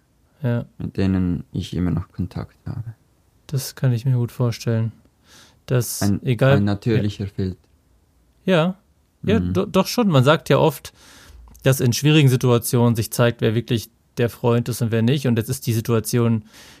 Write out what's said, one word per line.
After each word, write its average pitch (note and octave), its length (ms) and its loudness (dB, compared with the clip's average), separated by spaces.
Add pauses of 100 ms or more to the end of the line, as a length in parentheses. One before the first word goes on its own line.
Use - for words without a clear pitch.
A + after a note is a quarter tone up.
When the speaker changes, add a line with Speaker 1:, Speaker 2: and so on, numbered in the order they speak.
(420)
Speaker 1:
Ja. A#2+ 220 -2 (140)
Speaker 2:
Mit - 180 -10
denen F#2 560 0
ich F#2 240 -8
immer F2 140 0
noch F2 180 -4
Kontakt - 480 -10 (100)
habe. - 280 -10 (520)
Speaker 1:
Das - 280 -8
kann B2+ 180 0
ich A#2 120 -2
mir C3 120 2
gut A#2+ 160 -2
vorstellen. A2+ 600 -2 (720)
Dass - 360 -2
Speaker 2:
Ein, G3+ 220 0
Speaker 1:
egal C3 320 2
Speaker 2:
ein G2+ 80 2
natürlicher G#2 600 -2
Speaker 1:
Ja. G2 60 -8
Speaker 2:
Filter. F#2 280 -6 (840)
Speaker 1:
Ja, F#3 320 0 (460)
ja, G#3+ 180 2
Speaker 2:
Mhm. F2+ 120 -2
Speaker 1:
do-, - 140 -2
doch F#3+ 200 0
schon. A3+ 220 0
Man C3+ 160 4
sagt D3+ 240 2
ja C#3 100 4
oft, C#3+ 360 -2 (680)
dass C3 180 2
in B2 120 2
schwierigen D3+ 360 4
Situationen A#2+ 680 2
sich A2 160 -4
zeigt, A#2+ 300 0
wer A2+ 120 2
wirklich A2+ 360 -4 (260)
der A#2+ 140 0
Freund A#2+ 380 0
ist A#2+ 140 -6
und A2 100 -2
wer A2+ 100 2
nicht. C3+ 240 0
Und A#2+ 100 0
jetzt A2+ 140 -2
ist - 160 -8
die A#2+ 60 0
Situation, A2+ 720 0 (360)